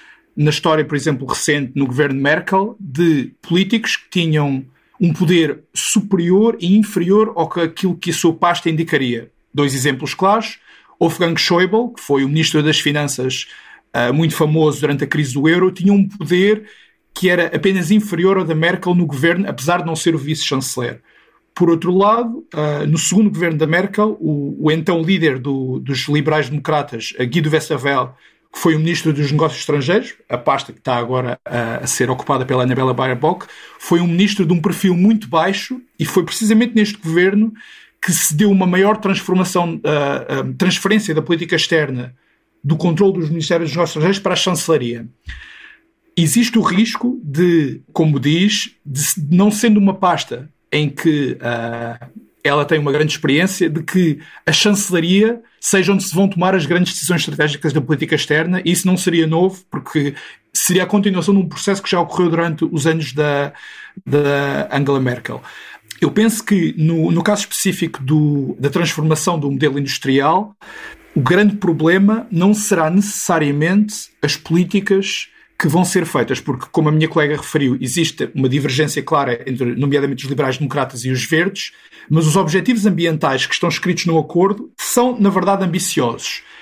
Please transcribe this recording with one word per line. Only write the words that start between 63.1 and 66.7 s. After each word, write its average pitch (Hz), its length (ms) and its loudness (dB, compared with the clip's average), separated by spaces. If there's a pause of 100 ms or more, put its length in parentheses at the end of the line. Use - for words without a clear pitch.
da, 143 400 -2 (540)
da 143 640 0
Angela 139 300 0
Merkel. 123 420 -6 (580)
Eu 147 100 2
penso 214 340 2
que, 165 320 0